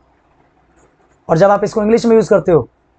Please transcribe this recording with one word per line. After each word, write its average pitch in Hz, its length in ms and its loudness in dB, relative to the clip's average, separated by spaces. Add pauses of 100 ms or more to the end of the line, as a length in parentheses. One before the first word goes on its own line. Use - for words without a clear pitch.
(1300)
और 156 100 -2
जब 196 120 4
आप 202 140 -2
इसको 208 180 -6
English 226 240 0
में 226 100 2
यूज़ 202 140 0
करते 190 220 0
हो 143 160 0 (300)